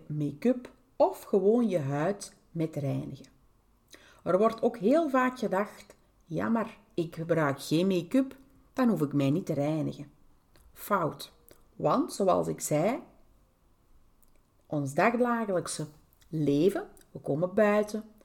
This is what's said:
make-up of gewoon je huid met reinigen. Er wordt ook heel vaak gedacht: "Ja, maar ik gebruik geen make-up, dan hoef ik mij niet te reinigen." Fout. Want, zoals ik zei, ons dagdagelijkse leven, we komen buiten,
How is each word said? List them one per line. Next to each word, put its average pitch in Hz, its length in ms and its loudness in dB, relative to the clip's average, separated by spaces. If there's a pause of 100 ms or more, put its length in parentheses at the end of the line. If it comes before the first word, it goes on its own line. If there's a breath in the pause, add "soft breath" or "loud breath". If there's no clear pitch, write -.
make-up 151 640 -2 (240)
of 370 280 2
gewoon 214 460 4
je 175 100 0
huid 147 540 -2 (180)
met 160 240 -4
reinigen. 135 500 -6 (960 loud breath)
Er 170 140 2
wordt 220 240 2
ook 233 160 0
heel 277 320 4
vaak 254 300 0
gedacht: 196 560 -4 (300)
"Ja, 175 240 -4
maar 226 280 -2 (160)
ik 165 220 -6
gebruik 160 460 0
geen 175 260 2
make-up, 196 480 0 (380)
dan 254 160 2
hoef 165 120 2
ik 143 120 -2
mij 139 160 2
niet 170 160 0
te 165 80 -2
reinigen." 147 640 -4 (640)
Fout. - 520 -4 (440)
Want, 185 380 0
zoals 180 340 2
ik 156 140 -6
zei, 190 380 0 (1700)
ons 139 280 -4
dagdagelijkse 226 920 0 (420)
leven, 160 580 2 (240)
we - 80 -14
komen 165 340 -2
buiten, 208 500 0 (220 soft breath)